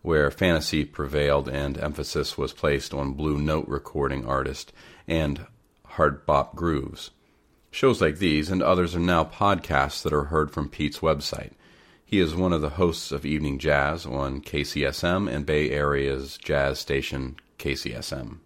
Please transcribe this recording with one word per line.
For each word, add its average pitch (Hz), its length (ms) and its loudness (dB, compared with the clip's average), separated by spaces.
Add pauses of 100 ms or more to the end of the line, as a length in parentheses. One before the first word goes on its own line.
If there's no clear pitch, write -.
where 76 280 4
fantasy 80 540 0
prevailed 71 640 0
and 69 300 -4
emphasis 73 600 -4
was 69 140 -4
placed 71 420 -2
on 69 200 -4
Blue 73 240 0
Note 76 300 0
recording 69 580 -2
artist 67 480 -4 (340)
and 80 380 0 (400)
hard 73 400 2
bop 71 300 2
grooves. 76 560 -4 (600)
Shows 131 300 4
like 78 160 2
these 78 340 2
and 90 100 2
others 87 340 4
are 85 40 0
now 85 240 4
podcasts 78 800 0
that 73 100 0
are 73 120 2
heard 76 260 0
from 71 160 -4
Pete's - 320 -4
website. - 520 -2 (520)
He 101 160 2
is 82 160 2
one 90 180 2
of 78 80 2
the 73 100 -2
hosts 82 400 0
of 71 140 -6
Evening 73 320 0
Jazz 71 480 2
on 67 360 -4
K 71 220 -4
C 71 200 -2
S 67 200 -2
M 92 240 2
and 71 180 -4
Bay 76 240 2
Area's 69 680 0
jazz 71 400 0
station 67 600 -4 (200)
K 69 180 -4
C - 180 -8
S - 180 -10
M. 64 340 -10